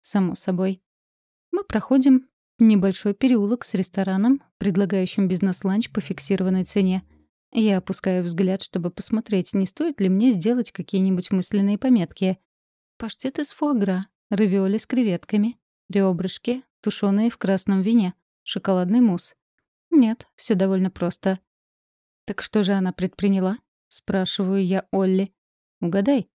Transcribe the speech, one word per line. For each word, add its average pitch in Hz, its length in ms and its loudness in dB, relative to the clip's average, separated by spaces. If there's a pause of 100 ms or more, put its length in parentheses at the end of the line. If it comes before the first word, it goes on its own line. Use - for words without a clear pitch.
Само 185 340 -2
собой. 190 460 -4 (680)
Мы 392 120 -4
проходим 262 640 2 (300)
небольшой 202 560 4
переулок 240 500 0
с - 100 -10
рестораном, 190 680 0 (160)
предлагающим 190 720 0
бизнес-ланч 190 640 -2
по 190 100 -4
фиксированной 190 640 -2
цене. 185 380 0 (480)
Я 214 260 2
опускаю 185 460 -2
взгляд, 180 380 -2
чтобы 180 300 -6
посмотреть, - 640 -4
не 190 120 0
стоит 302 360 -4
ли 190 80 2
мне 214 220 4
сделать 226 400 -2
какие-нибудь 190 600 -2
мысленные 196 460 0
пометки. 190 600 0 (580)
Паштет 262 420 -8
из 294 120 -6
фуагра, 196 560 0 (220)
равиоли 196 480 2
с - 80 -6
креветками, 214 720 -2 (320)
ребрышки, 190 760 -2 (180)
тушеные 208 480 0
в - 80 -8
красном 190 440 0
вине, 208 320 2 (300)
шоколадный 190 580 0
мусс. 190 340 0 (540)
Нет, 240 460 2
все - 200 -2
довольно 190 360 0
просто. 185 480 -4 (880)
«Так - 180 -8
что - 180 -2
же 196 120 0
она 185 200 -2
предприняла?» 190 640 -2 (300)
спрашиваю 190 760 -4
я 185 280 -2
Олли. 190 420 0 (480)
«Угадай». 196 540 0